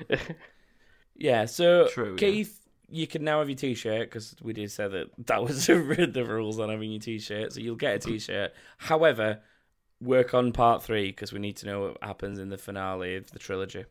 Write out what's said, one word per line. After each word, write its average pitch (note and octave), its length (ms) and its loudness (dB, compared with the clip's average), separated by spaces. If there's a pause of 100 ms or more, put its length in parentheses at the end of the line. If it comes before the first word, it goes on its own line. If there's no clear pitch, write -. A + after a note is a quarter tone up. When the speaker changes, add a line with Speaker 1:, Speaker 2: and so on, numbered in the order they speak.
Speaker 1:
<laughs> - 1080 -8
Speaker 2:
yeah. A#2 280 2
So F3 440 6
Speaker 3:
True, A2 220 -2
yeah. F#2 60 -6
Speaker 2:
Keith, G#3 440 0 (280)
you D#3 180 -4
can D3+ 180 -6
now D3+ 140 2
have D3 100 0
your C3 80 -6
T-shirt A2+ 540 -2
'cause - 300 -14
we A2+ 120 -8
did G#2 180 -8
say G#2 160 -4
that F#2+ 220 -6 (160)
that A2+ 180 2
was C#3 220 -2
<laughs> - 20 2
the D#3 580 4
rules A2 360 -4
on G#2+ 80 -2
having G#2+ 220 -6
your G#2+ 100 -8
T-shirt. G#2+ 500 -6
So B2 80 -12
you'll A2+ 160 -6
get A2+ 200 0
a - 40 -2
T-shirt. G2+ 540 -6 (240)
However, A#2 640 2 (600)
work B2 340 4
on B2 200 4
part A#2+ 280 6
three G#2 300 -2
'cause - 220 -12
we G#2 60 -8
need G2+ 180 -6
to - 80 -14
know G2+ 160 -4
what F#2+ 200 -6
happens G2+ 380 -8
in F#2+ 80 -8
the G2 100 -8
finale F#2+ 600 -6
of - 140 -12
the - 80 -18
trilogy. F#2+ 520 -6